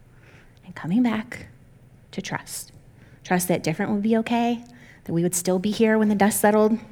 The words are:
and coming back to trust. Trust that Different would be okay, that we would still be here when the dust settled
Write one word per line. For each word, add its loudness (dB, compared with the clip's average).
and -20
coming 0
back -4
to -10
trust. -12
Trust 0
that 0
Different -4
would -2
be 2
okay, -2
that -8
we 2
would 0
still 0
be -2
here 2
when 2
the 2
dust 2
settled 4